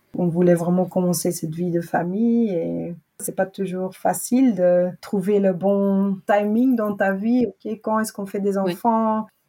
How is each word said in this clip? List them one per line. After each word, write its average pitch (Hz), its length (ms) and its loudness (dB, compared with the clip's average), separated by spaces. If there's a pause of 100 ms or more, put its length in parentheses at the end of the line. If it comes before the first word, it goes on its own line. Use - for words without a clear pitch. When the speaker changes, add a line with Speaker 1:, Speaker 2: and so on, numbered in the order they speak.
(180)
Speaker 1:
On 180 100 0
voulait 175 260 4
vraiment 180 320 2
commencer 180 460 0
cette 160 220 -6
vie 175 160 -4
de 170 100 0
famille 214 680 0
et 170 440 -4 (240)
c'est - 180 -8
pas 190 100 0
toujours 185 500 -6
facile 240 580 0
de 180 340 4 (120)
trouver 202 400 0
le 196 120 2
bon 196 760 0
timing 220 500 2
dans 214 180 -2
ta 196 180 0
vie. 226 340 0
Ok, 208 260 -10 (100)
quand 220 180 0
est-ce 220 120 -4
qu'on 202 140 -8
fait 202 140 -6
des 196 180 -2
Speaker 2:
Oui. 190 140 0
Speaker 1:
enfants ? 220 540 0 (220)